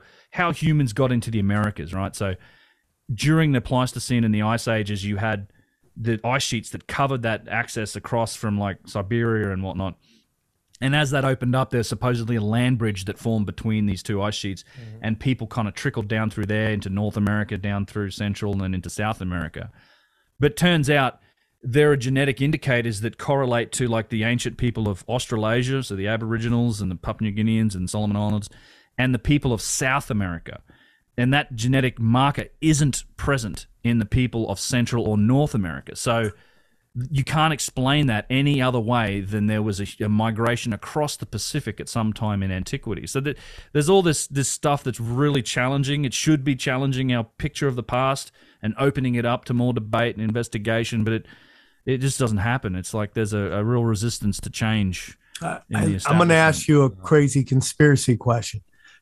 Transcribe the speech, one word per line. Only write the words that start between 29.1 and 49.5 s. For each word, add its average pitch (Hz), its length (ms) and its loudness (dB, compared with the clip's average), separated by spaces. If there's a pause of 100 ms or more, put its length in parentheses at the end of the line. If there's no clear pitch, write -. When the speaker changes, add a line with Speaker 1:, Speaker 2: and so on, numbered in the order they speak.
Speaker 1:
the 120 60 -2
people 143 320 2
of 104 100 -2
South 139 480 -2
America. 87 500 -4 (580)
And 123 140 4
that 139 240 0
genetic 127 420 2
marker 123 500 2 (120)
isn't 151 440 2 (120)
present 117 520 -4 (140)
in 120 180 2
the 104 40 0
people 117 460 0
of 98 100 -4
Central 120 480 0
or 107 80 2
North 131 380 4
America. 82 420 -4
So 117 360 0 (760)
you 139 140 0
can't 156 300 2
explain 135 540 0
that 107 200 0
any 139 320 2
other 127 200 2
way 107 420 0
than 104 240 0
there 107 160 2
was 104 180 -2
a, 101 240 -6
a 107 60 0
migration 113 640 0
across 147 420 -4
the - 80 -10
Pacific - 560 -6
at - 80 -10
some 110 240 0
time 104 300 -2
in 95 80 -2
antiquity. 92 560 -6
So - 140 -2
that, 143 180 -4 (340)
there's 147 160 2
all 196 140 6
this, 165 240 0
this 139 240 -2
stuff 143 340 -2
that's 123 160 -4
really 131 400 2
challenging. 139 640 0
It 120 80 -2
should 151 320 2
be 143 100 2
challenging 131 600 0
our 117 100 0
picture - 420 -4
of 127 100 0
the 123 60 -4
past 131 480 -2 (300)
and 107 180 -4
opening 131 360 2
it 117 100 0
up 120 220 -2
to 127 80 -2